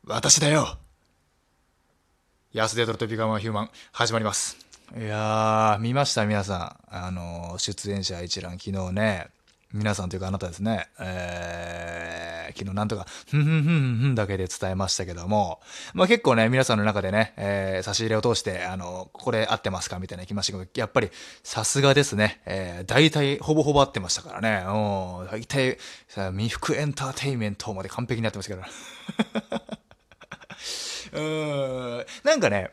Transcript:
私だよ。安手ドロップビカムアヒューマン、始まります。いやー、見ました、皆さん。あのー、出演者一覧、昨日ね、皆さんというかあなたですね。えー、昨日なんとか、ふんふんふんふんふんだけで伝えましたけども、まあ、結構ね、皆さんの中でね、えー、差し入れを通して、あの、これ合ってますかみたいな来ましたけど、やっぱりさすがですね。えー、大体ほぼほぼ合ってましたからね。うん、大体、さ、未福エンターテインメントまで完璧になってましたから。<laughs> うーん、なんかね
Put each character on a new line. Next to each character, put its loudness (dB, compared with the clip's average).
私 4
だ 4
よ。 4
安 0
手 4
ド -2
ロ -2
ッ -8
プ -2
ビ -4
カ 0
ム 2
ア 0
ヒ -4
ュ -2
ー -4
マ -2
ン、 -8
始 0
ま 2
り -2
ま 0
す。 -4
い -8
や 4
ー、 -4
見 0
ま 4
し 0
た、 4
皆 2
さ -6
ん。 -16
あ -6
の -8
ー、 -10
出 -4
演 -2
者 -4
一 -6
覧、 -10
昨 -8
日 -2
ね、 0
皆 0
さ -4
ん -4
と -4
い -4
う -4
か -4
あ -2
な -2
た -4
で -6
す -12
ね。 -2
え -8
ー、 -14
昨 -6
日 -2
な 2
ん 0
と -2
か、 -8
ふ 0
ん 6
ふ 6
ん 6
ふ -
ん -
ふ 4
ん 4
ふ 4
ん 4
だ 2
け 0
で 0
伝 -4
え 0
ま 0
し 0
た -4
け -8
ど -8
も、 2
ま 6
あ、 4
結 4
構 6
ね、 6
皆 4
さ 4
ん 2
の 2
中 2
で 0
ね、 2
え -2
ー、 -6
差 -4
し 0
入 0
れ 4
を 2
通 4
し -2
て、 -4
あ -6
の、 -10
こ -4
れ 2
合 2
っ -8
て -2
ま -4
す -8
か -6
み -8
た -10
い -10
な -12
来 -10
ま -2
し -2
た -8
け -8
ど、 -20
や 0
っ -10
ぱ 4
り -2
さ -4
す 2
が 8
で 8
す -4
ね。 2
え -6
ー、 -8
大 4
体 0
ほ 0
ぼ 4
ほ 2
ぼ 6
合 6
っ -12
て -4
ま -6
し 2
た -6
か -14
ら -8
ね。 0
う -2
ん、 -12
大 -8
体、 0
さ、 -4
未 0
福 -2
エ 0
ン 0
タ -6
ー -6
テ -2
イ -2
ン -2
メ 0
ン -4
ト -8
ま -6
で -8
完 -6
璧 -2
に 0
な 0
っ -2
て -10
ま -8
し -12
た -6
か -12
ら。 -12
<laughs> -
う -4
ー -2
ん、 -10
な 4
ん 0
か 4
ね 0